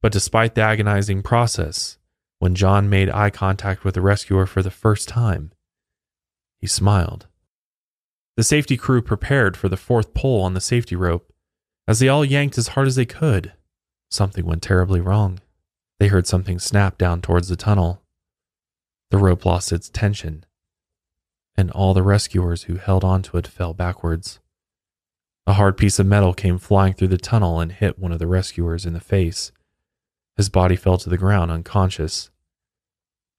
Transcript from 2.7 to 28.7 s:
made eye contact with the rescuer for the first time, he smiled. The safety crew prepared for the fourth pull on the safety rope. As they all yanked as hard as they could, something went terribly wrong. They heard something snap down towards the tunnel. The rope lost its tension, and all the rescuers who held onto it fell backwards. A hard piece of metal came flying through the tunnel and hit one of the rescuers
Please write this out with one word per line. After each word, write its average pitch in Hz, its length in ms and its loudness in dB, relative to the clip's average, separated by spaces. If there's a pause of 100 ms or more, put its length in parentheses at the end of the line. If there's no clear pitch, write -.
made 98 220 2
eye 104 180 0
contact 98 540 -4
with 95 100 -2
the 92 80 -2
rescuer 95 460 2
for 95 160 -2
the 95 80 -4
first - 360 0
time, 98 440 -4 (1080)
he - 80 -12
smiled. 92 600 -2 (1080)
The 117 80 0
safety 147 320 2
crew 123 280 0
prepared 107 520 0
for - 140 -4
the 92 80 -4
fourth - 380 -2
pull 127 260 0
on 92 140 -2
the 92 40 -4
safety 120 360 -2
rope. 87 360 -2 (560)
As 110 120 2
they 131 100 4
all 147 160 2
yanked 139 320 0
as 113 120 -2
hard 135 180 0
as 127 80 0
they 127 100 0
could, 120 480 -2 (560)
something 95 380 -4
went 82 160 -4
terribly 92 360 2
wrong. 92 400 0 (600)
They 101 80 4
heard 98 180 4
something 92 320 -2
snap 98 400 0
down 87 240 -2
towards 87 280 0
the 90 60 -2
tunnel. 90 460 0 (1080)
The 98 60 2
rope 92 280 4
lost 87 280 0
its 85 160 -6
tension, 85 560 -4 (1080)
and 95 160 0
all 95 220 2
the 92 80 4
rescuers 92 640 0
who 90 140 -6
held 95 260 0
onto 92 340 0
it 85 80 -2
fell 85 280 -8
backwards. 87 640 -6 (1080)
A 98 80 2
hard 98 220 4
piece - 240 2
of 95 60 4
metal 98 280 4
came 90 240 -2
flying 95 360 2
through 95 160 -2
the 92 80 0
tunnel 90 420 0
and 82 140 -4
hit 95 260 -4
one 90 140 -6
of 82 60 -6
the 80 80 -4
rescuers 87 580 -2